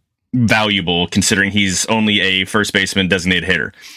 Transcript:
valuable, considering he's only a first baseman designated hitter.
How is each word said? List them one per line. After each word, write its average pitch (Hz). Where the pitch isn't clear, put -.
valuable, 101
considering 98
he's 95
only 107
a 95
first 104
baseman 95
designated 90
hitter. 80